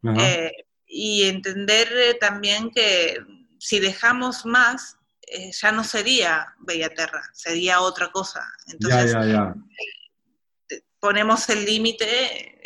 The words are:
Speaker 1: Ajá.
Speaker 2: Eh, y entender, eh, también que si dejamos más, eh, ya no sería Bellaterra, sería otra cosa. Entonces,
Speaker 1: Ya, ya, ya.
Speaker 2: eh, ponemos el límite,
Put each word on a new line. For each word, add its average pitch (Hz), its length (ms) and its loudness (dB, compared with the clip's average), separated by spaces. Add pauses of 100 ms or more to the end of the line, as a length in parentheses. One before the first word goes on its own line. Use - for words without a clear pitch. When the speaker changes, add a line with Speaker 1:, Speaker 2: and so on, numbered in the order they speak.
Speaker 1:
Ajá. 113 220 2
Speaker 2:
Eh, 165 260 0 (340)
y 208 380 0
entender, 196 680 -2
eh, 240 220 4
también 208 560 -2
que 185 480 2 (400)
si - 200 -2
dejamos 240 680 0
más, 247 500 2 (340)
eh, 185 220 -12
ya 214 180 2
no 220 140 0
sería 202 760 0
Bellaterra, 160 640 -4 (120)
sería 180 480 0
otra 175 280 -2
cosa. 185 320 -6 (260)
Entonces, 120 440 2
Speaker 1:
Ya, 113 80 2
ya, 110 100 2
ya. 101 240 2 (1160)
Speaker 2:
eh, - 100 -12 (180)
ponemos 214 520 2
el 208 160 0
límite, 226 1000 -2